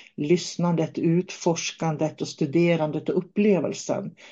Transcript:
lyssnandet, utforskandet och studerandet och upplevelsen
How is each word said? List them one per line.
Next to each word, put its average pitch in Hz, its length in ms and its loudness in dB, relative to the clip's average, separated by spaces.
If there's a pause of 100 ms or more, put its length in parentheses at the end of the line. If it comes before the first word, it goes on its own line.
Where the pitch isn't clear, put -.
(160)
lyssnandet, 165 840 0
utforskandet 165 1200 0
och 147 60 -4
studerandet 156 840 0
och - 80 0
upplevelsen 190 960 0 (160)